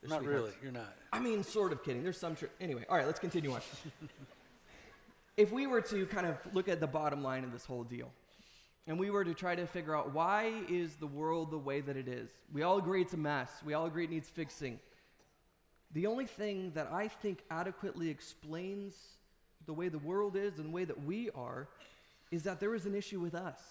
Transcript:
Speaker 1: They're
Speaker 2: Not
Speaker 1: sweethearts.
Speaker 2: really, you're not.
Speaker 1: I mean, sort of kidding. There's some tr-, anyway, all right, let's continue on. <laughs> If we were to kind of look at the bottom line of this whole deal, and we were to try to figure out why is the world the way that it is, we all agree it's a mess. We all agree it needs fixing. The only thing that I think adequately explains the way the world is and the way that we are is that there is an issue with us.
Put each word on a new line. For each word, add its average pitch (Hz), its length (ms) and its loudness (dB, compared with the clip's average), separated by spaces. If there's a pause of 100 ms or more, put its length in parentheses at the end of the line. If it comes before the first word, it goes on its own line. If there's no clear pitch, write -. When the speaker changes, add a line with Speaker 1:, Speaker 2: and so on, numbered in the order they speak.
Speaker 1:
They're 127 80 -10
Speaker 2:
Not 151 120 2
Speaker 1:
sweethearts. 139 220 2
Speaker 2:
really, 104 100 -4 (100)
you're 135 80 -6
not. 117 240 -8 (180)
Speaker 1:
I 226 60 0
mean, 226 240 2
sort 196 280 4
of 139 120 -4
kidding. 123 180 0
There's 180 160 -2
some 165 180 -2
tr-, 160 100 -6 (140)
anyway, 147 300 -2
all 180 80 6
right, 135 80 6
let's 156 140 0
continue 160 340 0
on. 117 80 -2 (400)
<laughs> 156 80 -12 (1300)
If 208 140 10
we 269 160 0
were 247 140 6
to 196 240 2
kind 185 200 0
of 156 120 2 (160)
look 185 160 4
at 170 100 2
the 156 80 4
bottom 147 340 2
line 131 220 0
of 127 80 -6
this 120 140 -10
whole 123 180 -6
deal, 120 260 -8 (760)
and 160 100 -2
we 190 120 2
were 202 160 4
to 170 80 2
try 175 200 0
to 175 140 0
figure 156 260 -2
out 143 200 2
why 208 400 4 (160)
is 170 260 0
the 156 120 -6
world 156 440 0
the 156 60 -2
way 139 240 0
that 139 160 -2
it 131 100 -4
is, 120 220 -4 (240)
we 143 80 0
all 180 160 6
agree 185 240 4
it's 175 120 2
a 175 40 -2
mess. 147 340 2 (140)
We 147 80 -2
all 160 120 2
agree 165 200 0
it 160 60 -2
needs 160 180 -2
fixing. 143 500 -6 (1120)
The 165 160 2
only 240 180 2
thing 196 500 -2
that 156 140 -2
I 202 200 0
think 202 420 -4
adequately 175 580 -2
explains 185 840 -6 (680)
the 160 80 -6
way 175 160 0
the 156 100 -2
world 190 380 2
is 196 200 0
and 151 100 -4
the 160 40 -4
way 175 140 0
that 147 180 -4
we 208 280 0
are 131 360 -6 (640)
is 170 120 0
that 185 180 -2
there 208 120 2
is 196 120 -2
an 196 100 0
issue 202 240 -2
with 170 160 -2
us. 170 240 -6 (120)